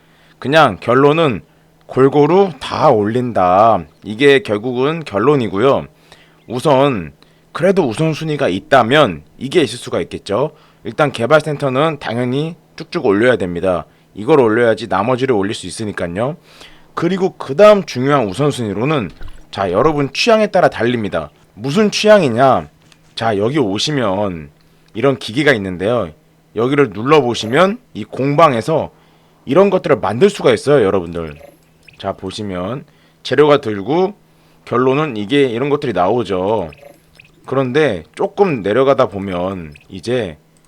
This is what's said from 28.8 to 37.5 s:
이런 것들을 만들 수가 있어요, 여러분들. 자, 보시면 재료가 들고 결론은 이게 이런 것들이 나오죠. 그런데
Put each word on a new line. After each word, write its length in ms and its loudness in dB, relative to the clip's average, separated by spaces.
이런 260 4
것들을 300 0
만들 280 2
수가 240 2
있어요, 320 2
여러분들. 520 -2
자, 140 -6
보시면 720 -10
재료가 380 4
들고 540 -2
결론은 520 0
이게 280 0
이런 260 -2
것들이 220 -2
나오죠. 800 -2
그런데 560 0